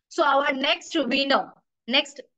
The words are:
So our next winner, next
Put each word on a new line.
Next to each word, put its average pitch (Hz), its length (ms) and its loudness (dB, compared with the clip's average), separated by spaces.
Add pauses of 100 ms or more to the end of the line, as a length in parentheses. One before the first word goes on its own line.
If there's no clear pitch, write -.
(120)
So 349 120 0
our 277 320 2
next 320 420 -4 (140)
winner, 277 320 2 (440)
next 277 340 -2 (160)